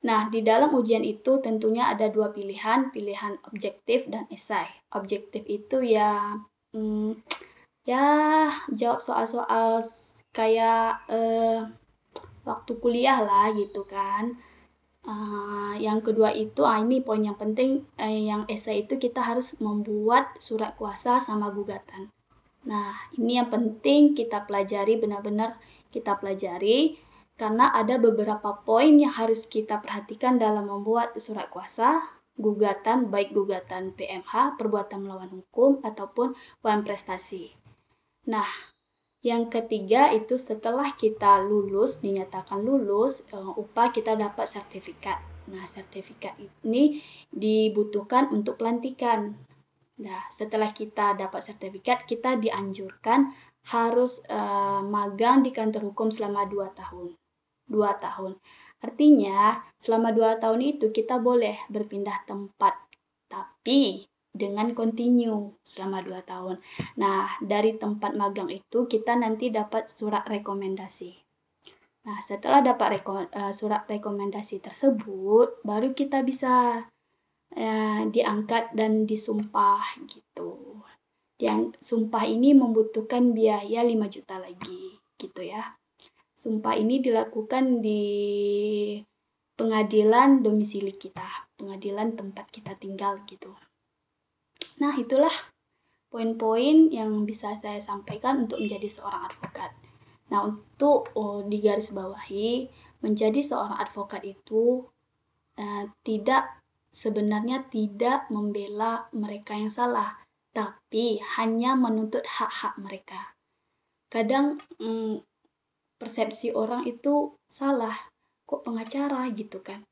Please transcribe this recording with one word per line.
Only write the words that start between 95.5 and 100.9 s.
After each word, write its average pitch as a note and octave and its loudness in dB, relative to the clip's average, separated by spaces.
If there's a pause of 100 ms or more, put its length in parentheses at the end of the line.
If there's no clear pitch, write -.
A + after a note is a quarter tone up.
poin-poin A#3 4
yang G#3+ -2
bisa G#3 -8
saya G#3 -10
sampaikan A3 -4
untuk - -6
menjadi G#3 -6
seorang G3 -8
advokat. - -12 (560)
Nah, G3+ 0
untuk, C#4 2